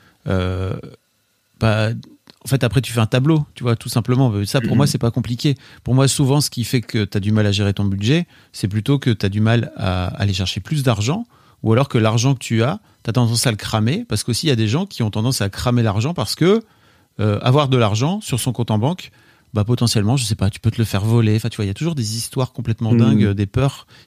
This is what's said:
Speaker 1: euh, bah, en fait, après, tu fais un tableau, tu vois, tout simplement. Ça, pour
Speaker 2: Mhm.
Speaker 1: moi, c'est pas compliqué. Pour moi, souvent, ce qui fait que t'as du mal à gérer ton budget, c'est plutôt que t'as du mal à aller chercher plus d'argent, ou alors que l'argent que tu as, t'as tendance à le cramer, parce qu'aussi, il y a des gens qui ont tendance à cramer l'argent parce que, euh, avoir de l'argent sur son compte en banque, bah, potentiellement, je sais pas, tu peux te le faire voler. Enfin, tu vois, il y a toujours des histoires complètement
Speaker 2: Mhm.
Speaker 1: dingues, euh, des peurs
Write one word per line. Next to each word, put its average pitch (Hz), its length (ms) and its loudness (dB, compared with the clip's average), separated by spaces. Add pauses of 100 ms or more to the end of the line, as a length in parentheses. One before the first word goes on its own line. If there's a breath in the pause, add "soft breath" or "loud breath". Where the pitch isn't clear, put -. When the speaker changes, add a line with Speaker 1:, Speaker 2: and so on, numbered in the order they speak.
(280 soft breath)
Speaker 1:
euh, 92 480 -2 (840)
bah, 110 300 2 (540)
en - 40 -14
fait, 135 160 0
après, 123 180 2
tu 110 100 -4
fais 117 80 -2
un 110 60 4
tableau, 147 480 2
tu - 80 -16
vois, 120 140 0
tout - 140 -8
simplement. 123 440 2 (120)
Ça, 131 160 -2
pour 113 100 -2
Speaker 2:
Mhm. - 60 4
Speaker 1:
moi, 143 100 4
c'est - 100 -2
pas 117 140 0
compliqué. 123 440 -2 (280 loud breath)
Pour 120 100 0
moi, 135 140 4
souvent, 143 340 2
ce - 80 -2
qui 120 140 -6
fait 120 180 -2
que 113 220 -2
t'as 98 160 -4
du 101 120 0
mal 107 140 4
à 101 60 2
gérer 101 240 2
ton 101 100 0
budget, 104 400 0 (260 soft breath)
c'est - 160 -4
plutôt 107 300 0
que 131 140 0
t'as 101 180 0
du 107 120 -2
mal 113 360 2
à 92 300 -2
aller 101 260 -2
chercher 95 260 -4
plus 147 220 -4
d'argent, 127 460 -2 (340 soft breath)
ou 110 100 0
alors 131 160 4
que 123 120 0
l'argent 110 340 2
que 131 60 -6
tu 113 240 0
as, 170 160 -2 (240 soft breath)
t'as 117 80 -4
tendance 117 340 2
à 123 60 2
le 101 60 -2
cramer, 123 520 -2
parce - 140 -2
qu'aussi, - 240 -2
il - 20 2
y 135 40 4
a - 20 2
des 113 120 2
gens 160 200 0
qui - 160 -6
ont 107 80 -2
tendance 113 300 -2
à 98 80 -2
cramer 120 340 0
l'argent 113 320 0
parce 127 180 -4
que, 202 300 2 (560 soft breath)
euh, 104 240 0
avoir 135 260 2
de 131 80 2
l'argent 120 440 2
sur 120 180 -4
son 127 140 -4
compte 117 180 -4
en 107 80 2
banque, 147 320 -4 (420 soft breath)
bah, 104 120 2
potentiellement, 117 500 2
je 131 80 -2
sais 104 120 -2
pas, 98 140 0
tu - 120 -12
peux 113 100 0
te - 60 -4
le 113 80 0
faire 98 180 -2
voler. 110 320 4
Enfin, 113 140 -2
tu - 80 -16
vois, 107 80 -2
il - 20 -2
y 98 40 -4
a - 20 -4
toujours 165 200 -4
des 110 220 -4
histoires 127 380 -6
complètement 117 400 -2
Speaker 2:
Mhm. 120 60 4
Speaker 1:
dingues, 110 260 4
euh, 101 80 2
des 101 140 -2
peurs - 380 -2 (220 loud breath)